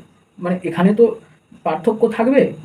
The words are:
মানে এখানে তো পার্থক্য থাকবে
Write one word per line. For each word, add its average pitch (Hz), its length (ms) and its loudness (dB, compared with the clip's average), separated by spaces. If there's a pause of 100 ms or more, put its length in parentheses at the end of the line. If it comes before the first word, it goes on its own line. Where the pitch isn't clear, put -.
(400)
মানে 180 240 -4
এখানে 175 320 2
তো 220 200 4 (480)
পার্থক্য 214 440 -2
থাকবে 240 460 0 (120)